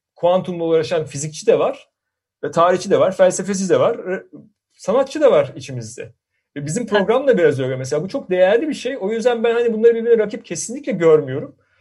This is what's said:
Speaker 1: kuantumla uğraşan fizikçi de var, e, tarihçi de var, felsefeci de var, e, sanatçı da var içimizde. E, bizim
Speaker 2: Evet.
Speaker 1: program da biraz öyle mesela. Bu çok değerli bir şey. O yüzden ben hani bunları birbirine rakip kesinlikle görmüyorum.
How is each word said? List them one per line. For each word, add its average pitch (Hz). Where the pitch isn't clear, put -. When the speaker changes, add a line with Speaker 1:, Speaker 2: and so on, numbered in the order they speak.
Speaker 1:
kuantumla 180
uğraşan 160
fizikçi 151
de 165
var, 220
e, 147
tarihçi 180
de 151
var, 185
felsefeci 185
de 139
var, 226
e, 294
sanatçı 269
da 254
var 139
içimizde. 123
E, 147
bizim 202
Speaker 2:
Evet. -
Speaker 1:
program 208
da 220
biraz 147
öyle 131
mesela. 131
Bu 190
çok 277
değerli 190
bir 240
şey. 269
O 196
yüzden 226
ben 233
hani 233
bunları 226
birbirine 226
rakip 214
kesinlikle 240
görmüyorum. 156